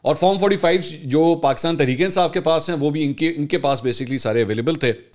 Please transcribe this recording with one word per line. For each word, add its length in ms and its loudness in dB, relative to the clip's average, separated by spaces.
और 100 2
फॉर्म 240 2
फ़ोर्टी 180 2
फ़ाइव 240 2
जो 540 0
पाकिस्तान 420 0
तहरीक 240 2
इंसाफ 320 0
के 60 -2
पास 300 0
हैं, 80 -2
वो 140 0
भी 120 -2
इनके, 240 0
इनके 300 -2
पास 240 0
basically 380 -4
सारे 220 0
अवेलेबल 340 0
थे 200 0